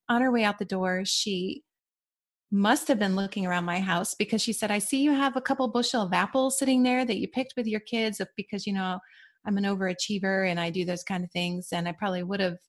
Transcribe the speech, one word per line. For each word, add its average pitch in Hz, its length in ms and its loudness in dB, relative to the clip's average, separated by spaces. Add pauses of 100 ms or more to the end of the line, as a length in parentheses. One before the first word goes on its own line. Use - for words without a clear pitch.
on 233 140 2
her 254 100 4
way 233 120 2
out 208 160 0
the 202 60 -4
door, 185 380 0
she 190 600 -2 (880)
must 214 360 4
have 240 100 4
been 190 160 2
looking 196 300 -2
around 175 180 0
my 175 160 -2
house 190 340 0
because 214 280 0
she 233 120 0
said, 214 180 -2
"I 208 80 2
see 269 220 0
you 294 100 4
have 269 240 2
a 254 60 0
couple 262 280 0
bushel 240 320 0
of 185 120 0
apples 262 460 2
sitting 254 240 4
there 254 220 4
that 220 120 0
you 190 100 -2
picked 254 280 -4
with 233 120 -2
your 214 140 -2
kids," 220 400 -2 (140)
because, 202 300 -8
you 208 80 0
know, 185 260 -2 (460)
I'm 202 120 0
an 202 60 0
overachiever 190 840 0
and 170 100 0
I 170 100 -2
do 180 160 -2
those 175 180 -4
kind 180 200 -4
of 175 80 -8
things. 175 400 -4
And 175 160 -2
I 175 60 -4
probably 185 300 -4
would 196 180 -4
have 180 160 -2 (120)